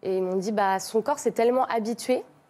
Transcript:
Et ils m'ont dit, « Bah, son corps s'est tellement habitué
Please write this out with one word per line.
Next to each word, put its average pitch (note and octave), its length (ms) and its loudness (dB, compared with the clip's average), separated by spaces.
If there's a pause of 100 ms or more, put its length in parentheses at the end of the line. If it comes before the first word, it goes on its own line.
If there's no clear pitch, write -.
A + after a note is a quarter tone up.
Et F#3+ 160 -2
ils F#3 40 0
m'ont F#3 140 -2
dit, « G3 160 -2
Bah, G3 280 2
son - 200 0
corps - 200 -2
s'est A#3 100 0
tellement A#3+ 360 2
habitué A#3 580 -2 (260)